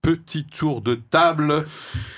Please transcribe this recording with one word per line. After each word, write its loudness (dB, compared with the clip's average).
Petit -2
tour -2
de 0
table. 2